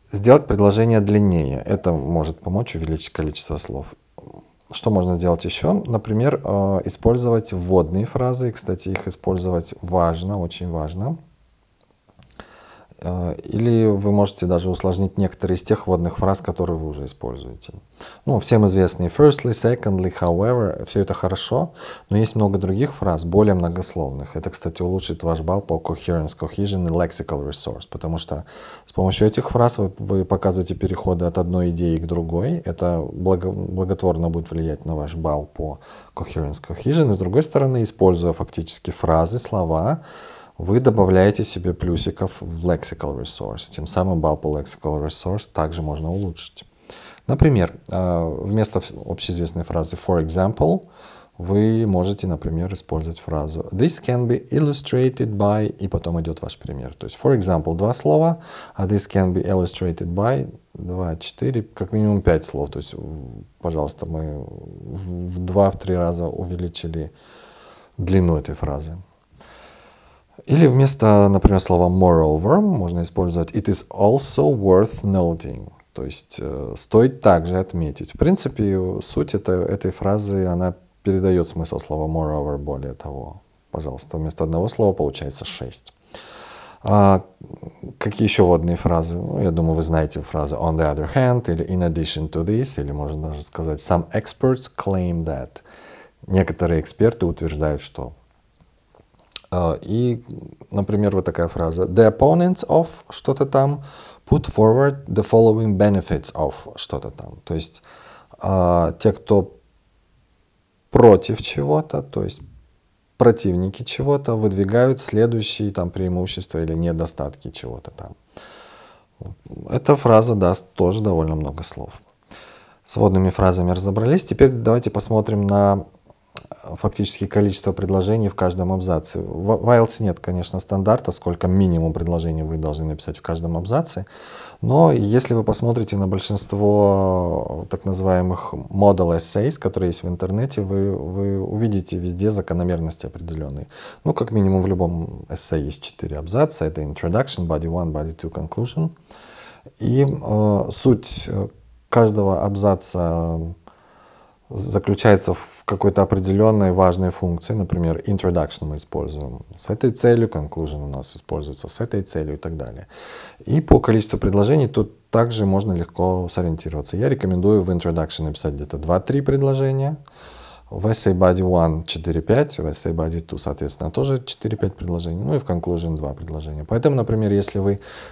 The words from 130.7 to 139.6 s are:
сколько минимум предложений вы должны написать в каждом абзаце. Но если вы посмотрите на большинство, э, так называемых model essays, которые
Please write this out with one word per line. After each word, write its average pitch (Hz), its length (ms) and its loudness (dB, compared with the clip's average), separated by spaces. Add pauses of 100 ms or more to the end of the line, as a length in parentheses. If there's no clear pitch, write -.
сколько - 360 -2
минимум 87 460 2
предложений 82 500 -2
вы 80 140 -4
должны 78 280 -4
написать 76 320 -8
в - 40 -20
каждом 82 360 -4
абзаце. 110 480 -4 (540)
Но 147 320 4
если 117 440 2
вы 113 80 2
посмотрите 113 540 0
на 98 100 2
большинство, 95 1600 2
э, 98 60 -12
так - 160 -8
называемых 92 720 0 (140)
model 92 460 4
essays, 104 440 0
которые 95 300 -2